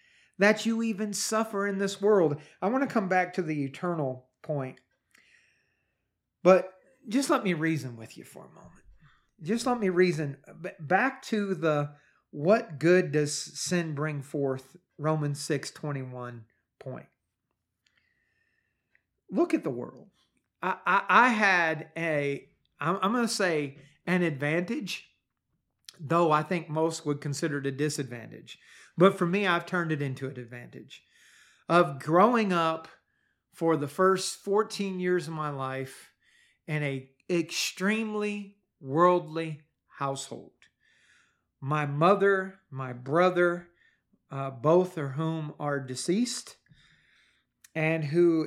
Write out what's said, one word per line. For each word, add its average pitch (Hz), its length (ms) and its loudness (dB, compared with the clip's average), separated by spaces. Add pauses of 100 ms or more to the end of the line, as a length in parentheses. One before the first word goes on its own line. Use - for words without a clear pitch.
(360)
that 208 300 4
you 226 160 0
even 214 300 -4
suffer 214 540 -2
in 196 120 -4
this 196 220 -4
world. 185 400 4 (220)
I 185 60 0
want 262 200 0
to - 40 -8
come 196 160 0
back 180 260 0
to 190 80 -2
the 156 220 -2
eternal 131 640 -4 (140)
point, 135 360 -6 (1600)
but 180 320 6 (340)
just 262 200 0
let 254 160 2
me 185 100 0
reason 151 420 -2
with 110 200 -16
you - 80 -18
for - 220 -20
a - 80 -20
moment. - 300 -20 (580)
Just 226 240 -2
let 247 140 0
me 202 80 2
reason 170 500 2 (240)
b-, 175 160 -8
back 196 440 0
to 202 320 -2
the 147 400 0 (360)
"What 165 480 2
good 165 340 4
does 147 220 0
sin 165 600 -4
bring 147 280 -4
forth?" 135 540 -4 (200)
Romans 147 440 -2
six 139 300 -4
twenty-one 123 760 -10 (320)
point. 123 300 -14 (2250)
Look 320 260 0
at - 80 0
the 156 80 -4
world. - 400 -12 (520)
I, 185 140 -2 (100)
I, 185 220 2
I 220 200 8
had 180 680 2
a, 147 520 -2 (320)
I'm, 170 220 0
I'm 202 100 2
gonna 240 160 0
say 156 500 -2 (280)
an 175 160 2
advantage, 170 880 -2 (920)
though 165 320 2
I 151 100 4
think 156 260 -4
most 160 360 -2
would 143 160 -2
consider 143 380 -4
it 139 80 -6
a 139 60 -4
disadvantage. 120 880 -8 (400)
But 190 180 8
for 185 80 0
me, 196 220 0
I've 170 200 2
turned 170 260 -2
it 143 100 -2
into 131 260 -6
an 120 100 -12
advantage 123 680 -18 (640)
of 160 320 2
growing 202 520 4
up 160 360 -2 (640)
for 165 240 0
the 139 120 -4
first 185 560 2
fourteen 202 560 -2
years 180 260 0
of 160 80 -8
my 151 160 -6
life 131 640 -8 (540)
in 151 160 -4
a 139 280 -6 (200)
extremely 208 1300 -2 (220)
worldly 160 800 2 (240)
household. - 640 -10 (1080)
My 147 260 -2
mother, 190 720 2 (100)
my 131 220 -10
brother, 175 760 2 (640)
uh, 135 200 -8
both 165 480 2
of 139 140 -6
whom 160 480 -6
are 143 180 -2
deceased, 175 800 -4 (1200)
and 160 300 0
who 165 420 2